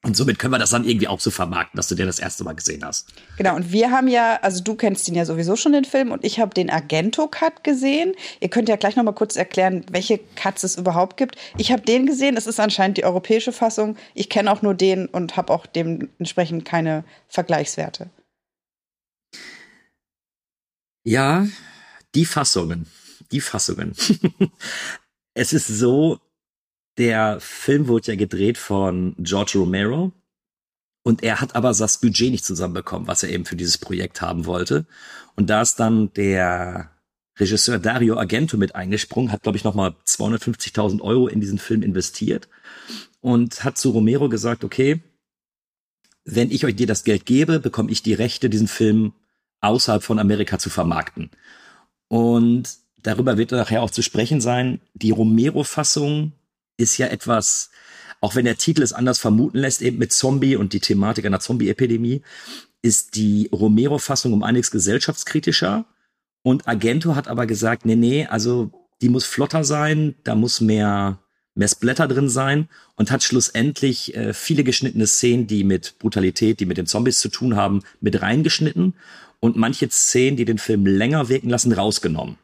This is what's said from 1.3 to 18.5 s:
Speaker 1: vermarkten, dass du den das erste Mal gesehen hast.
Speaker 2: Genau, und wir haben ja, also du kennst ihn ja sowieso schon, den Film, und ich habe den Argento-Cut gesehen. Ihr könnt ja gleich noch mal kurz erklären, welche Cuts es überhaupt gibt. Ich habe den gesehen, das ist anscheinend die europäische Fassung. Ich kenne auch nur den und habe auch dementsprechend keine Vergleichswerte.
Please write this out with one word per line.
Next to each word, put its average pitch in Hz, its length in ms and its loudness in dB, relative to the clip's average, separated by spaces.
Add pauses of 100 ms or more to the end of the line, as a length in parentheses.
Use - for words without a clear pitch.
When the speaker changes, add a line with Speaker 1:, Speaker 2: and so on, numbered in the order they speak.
Speaker 1:
vermarkten, 87 460 -4
dass - 100 -4
du 92 80 -2
den 92 120 -2
das 92 120 -4
erste - 240 -8
Mal 78 120 -8
gesehen - 300 -6
hast. - 280 -10 (240)
Speaker 2:
Genau, 190 180 0
und 175 160 -6
wir 226 220 2
haben 262 160 2
ja, 233 340 2
also 185 180 -2
du 214 140 -4
kennst 202 320 -2
ihn 170 80 -4
ja 170 100 0
sowieso 165 300 -2
schon, 285 160 0
den 285 140 4
Film, 269 260 0
und - 140 -8
ich 214 160 -2
habe 214 120 0
den - 180 0
Argento-Cut 196 920 0
gesehen. 294 520 0 (260)
Ihr - 80 -2
könnt 226 200 2
ja 220 60 4
gleich 208 220 0
noch 247 80 4
mal 208 80 2
kurz 214 240 -2
erklären, 185 560 0
welche 202 260 0 (160)
Cuts - 300 -4
es 185 120 -4
überhaupt 180 420 0
gibt. 262 180 -2 (200)
Ich - 140 -2
habe 226 120 2
den 254 240 4
gesehen, 269 280 2
das 226 140 -4
ist 226 100 -6
anscheinend 196 400 2
die - 60 -2
europäische 220 480 0
Fassung. 214 440 -2 (180)
Ich - 140 -6
kenne 208 220 0
auch 208 100 2
nur 202 140 2
den 185 320 2
und 175 300 -6
habe 180 160 0
auch 170 140 -2
dementsprechend 165 960 -4
keine 160 400 -2 (240)
Vergleichswerte. 165 840 -4 (3000)